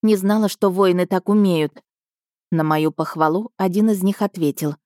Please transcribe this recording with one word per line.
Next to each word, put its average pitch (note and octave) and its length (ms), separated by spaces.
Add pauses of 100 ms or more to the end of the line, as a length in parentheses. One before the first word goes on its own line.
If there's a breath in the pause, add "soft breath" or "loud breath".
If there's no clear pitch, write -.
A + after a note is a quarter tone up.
Не A3 140
знала, G3+ 340
что G3+ 220
воины F3+ 340
так F#3 240
умеют!» F3+ 540 (680)
На D#3+ 120
мою D#3 280
похвалу D#3+ 640
один G3 340
из F#3+ 120
них G3 180
ответил D3+ 540 (100)